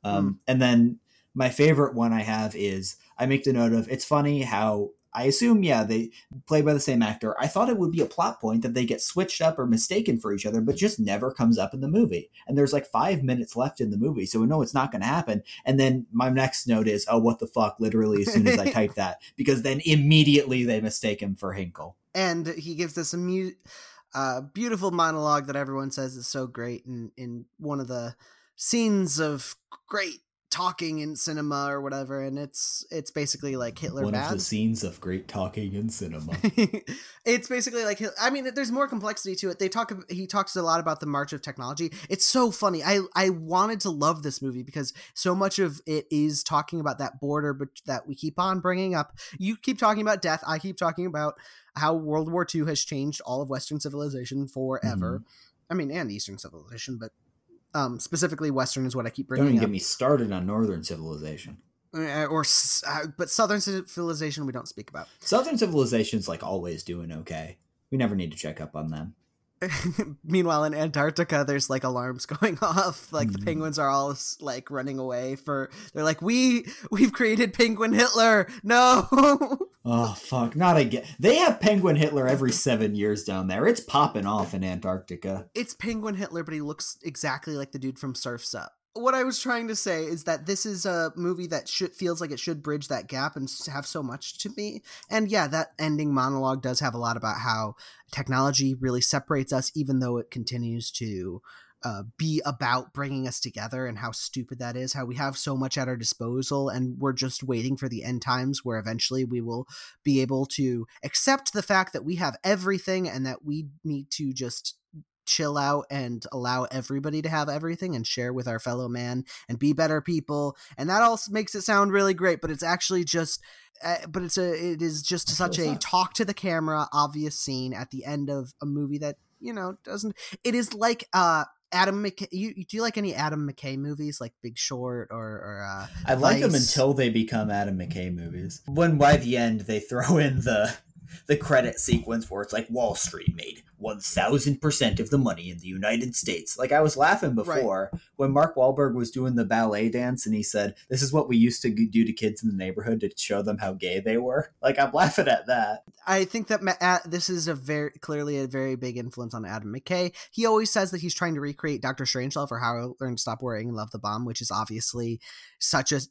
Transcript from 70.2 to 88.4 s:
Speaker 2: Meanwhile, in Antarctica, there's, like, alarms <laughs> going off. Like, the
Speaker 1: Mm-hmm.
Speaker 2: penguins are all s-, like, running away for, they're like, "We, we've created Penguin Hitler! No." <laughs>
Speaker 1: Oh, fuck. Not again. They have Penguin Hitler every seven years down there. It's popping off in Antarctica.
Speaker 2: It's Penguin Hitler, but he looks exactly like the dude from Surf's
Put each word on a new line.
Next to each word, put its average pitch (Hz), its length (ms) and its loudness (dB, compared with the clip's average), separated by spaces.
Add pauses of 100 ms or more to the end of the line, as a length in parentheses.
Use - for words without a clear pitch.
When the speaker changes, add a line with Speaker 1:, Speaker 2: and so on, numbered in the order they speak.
Speaker 2:
Meanwhile, 165 400 2
in 151 100 0
Antarctica, 151 720 0
there's, 139 240 0
like, 131 140 -2
alarms 127 420 -4
<laughs> 143 140 -6
going 190 220 2
off. 180 500 0
Like, 147 180 0
the 98 80 -4
Speaker 1:
Mm-hmm. 101 60 -6
Speaker 2:
penguins 156 340 -2
are 143 100 2
all 139 240 2
s-, - 280 -8
like, 131 300 -8
running 135 280 -6
away 131 380 -4
for, 135 340 -4 (240)
they're 156 100 -2
like, 156 180 2
"We, 240 440 4 (240)
we've 214 220 6
created 220 420 2
Penguin 226 380 4
Hitler! 226 560 6 (140)
No." 254 1000 6
<laughs> - 40 -12 (160)
Speaker 1:
Oh, 117 300 2
fuck. 117 400 -2
Not 175 220 6
again. 120 260 4 (160)
They 214 200 8
have 349 200 6
Penguin 185 380 6
Hitler 147 320 4
every 131 240 2
seven 110 420 2
years 104 300 0
down 95 240 -2
there. 107 180 0
It's 233 140 4
popping 139 460 2
off 104 280 0
in 92 80 -2
Antarctica. 92 920 -6
Speaker 2:
It's 240 180 -6
Penguin 214 400 -6
Hitler, 170 300 -6
but 160 100 -8
he 151 60 -4
looks - 420 -8
exactly 143 540 -6
like 139 160 -8
the 139 80 -8
dude 131 180 -6
from 131 160 -8
Surf's 120 400 -6